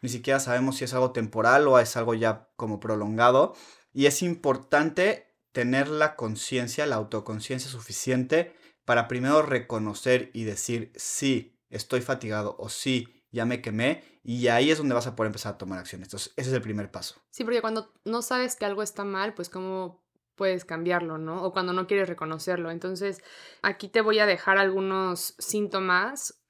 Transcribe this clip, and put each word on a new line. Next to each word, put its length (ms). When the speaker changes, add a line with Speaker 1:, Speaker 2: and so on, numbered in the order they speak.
Speaker 1:
ni 80
siquiera 280
sabemos 380
si 80
es 80
algo 200
temporal 540
o 120
es 180
algo 160
ya 440
como 220
prolongado, 760
y 100
es 180
importante 1120
tener 360
la 260
conciencia, 720
la 120
autoconciencia 760
suficiente 840
para 240
primero 320
reconocer 960
y 100
decir, 520
"Sí, 640
estoy 320
fatigado", 560
o 100
"Sí, 640
ya 140
me 160
quemé", 420
y 260
ahí 220
es 60
donde 180
vas 120
a 100
poder 120
empezar 260
a 40
tomar 200
acciones. 300
Entonces, 280
ese 140
es 40
el 60
primer 300
paso. 240
Speaker 2:
Sí, 140
porque 180
cuando 320
no 160
sabes 360
que 100
algo 160
está 220
mal, 280
pues, 160
¿cómo 560
puedes 280
cambiarlo, 540
no? 260
O 80
cuando 220
no 120
quieres 220
reconocerlo. 600
Entonces, 520
aquí 280
te 120
voy 200
a 40
dejar 320
algunos 840
síntomas 1120